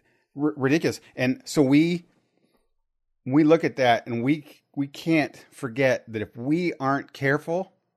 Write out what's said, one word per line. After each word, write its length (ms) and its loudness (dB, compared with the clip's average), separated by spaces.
r-, 220 -4
ridiculous. 420 -2
And 300 -2
so 160 0
we, 440 2
we 180 4
look 200 4
at 140 -2
that 300 2
and 160 -4
we, 220 -2
we 120 -4
can't 640 -2
forget 560 -2
that 140 -6
if 140 -10
we 440 -2
aren't 340 -4
careful, 600 -4